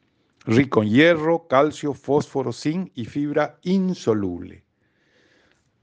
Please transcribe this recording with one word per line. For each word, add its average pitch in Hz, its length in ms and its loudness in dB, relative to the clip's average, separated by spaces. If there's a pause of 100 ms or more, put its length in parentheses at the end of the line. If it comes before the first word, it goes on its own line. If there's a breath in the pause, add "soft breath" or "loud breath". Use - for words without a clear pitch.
(440)
Rico 117 380 2
en 107 60 0
hierro, 160 600 2
calcio, 143 460 2
fósforo, 135 580 -4
zinc 175 420 -6
y 123 100 -8
fibra 147 580 -4
insoluble. 104 1000 -2 (1200)